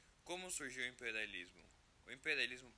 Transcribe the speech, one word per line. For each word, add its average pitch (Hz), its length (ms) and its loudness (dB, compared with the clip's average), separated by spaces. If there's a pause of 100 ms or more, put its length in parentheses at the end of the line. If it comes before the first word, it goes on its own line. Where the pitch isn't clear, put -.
(240)
Como 180 260 -2
surgiu 131 340 0
o 123 40 4
imperialismo? 101 760 -2 (440)
O 117 60 -8
imperialismo 127 640 2